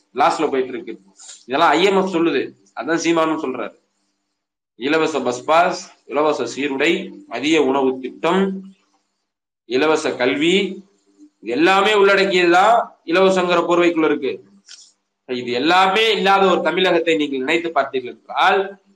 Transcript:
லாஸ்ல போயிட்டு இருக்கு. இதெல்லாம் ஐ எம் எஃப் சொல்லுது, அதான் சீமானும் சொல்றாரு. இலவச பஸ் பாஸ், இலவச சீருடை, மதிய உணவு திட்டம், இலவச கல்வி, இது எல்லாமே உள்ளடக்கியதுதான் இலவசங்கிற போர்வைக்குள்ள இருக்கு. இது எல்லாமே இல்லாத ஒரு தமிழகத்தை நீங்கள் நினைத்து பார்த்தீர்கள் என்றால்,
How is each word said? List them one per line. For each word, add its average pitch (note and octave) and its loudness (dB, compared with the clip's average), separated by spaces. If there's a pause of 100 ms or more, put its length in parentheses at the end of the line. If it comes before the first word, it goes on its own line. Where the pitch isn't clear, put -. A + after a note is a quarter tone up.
(160)
லாஸ்ல D#3 0
போயிட்டு C3 -4
இருக்கு. A2 -12 (460)
இதெல்லாம் D#3 2
ஐ D#3 2
எம் G3 2
எஃப் E3+ 0
சொல்லுது, D#3+ 0 (240)
அதான் D3+ -4
சீமானும் D#3+ 0
சொல்றாரு. A#2+ -10 (960)
இலவச D3+ -2
பஸ் B2 -4
பாஸ், E3+ 2 (240)
இலவச C#3+ -2
சீருடை, C#3 -4 (360)
மதிய C#3+ -2
உணவு C3+ 0 (100)
திட்டம், F3 -2 (1300)
இலவச D3+ 0 (100)
கல்வி, C#3+ 0 (800)
இது G#2 -10
எல்லாமே F#3+ 2
உள்ளடக்கியதுதான் F#3+ 4 (280)
இலவசங்கிற F3+ 2
போர்வைக்குள்ள E3+ 2
இருக்கு. C3+ -2 (1000)
இது B2 -6
எல்லாமே F#3 2
இல்லாத G3 2
ஒரு E3+ 2
தமிழகத்தை E3+ 2
நீங்கள் C#3 -2
நினைத்து E3 -2
பார்த்தீர்கள் B2+ -4
என்றால், C#3+ 0 (360)